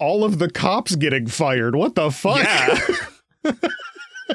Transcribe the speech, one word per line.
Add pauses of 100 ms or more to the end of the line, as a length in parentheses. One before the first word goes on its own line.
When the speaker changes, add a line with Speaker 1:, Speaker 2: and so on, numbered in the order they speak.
Speaker 1:
all
of
the
cops
getting
fired.
What
the
fuck?
Speaker 2:
Yeah. (680)
Speaker 1:
<laughs> (680)